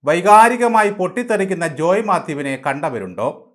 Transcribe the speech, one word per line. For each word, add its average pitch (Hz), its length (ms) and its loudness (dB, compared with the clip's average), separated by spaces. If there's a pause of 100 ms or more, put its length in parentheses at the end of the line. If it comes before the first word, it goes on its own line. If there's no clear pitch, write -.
വൈകാരികമായി 214 920 4
പൊട്ടിത്തെറിക്കുന്ന 190 680 -2 (120)
ജോയ് 190 300 0
മാത്യുവിനെ 143 460 -4 (100)
കണ്ടവരുണ്ടോ? 123 640 -6 (260)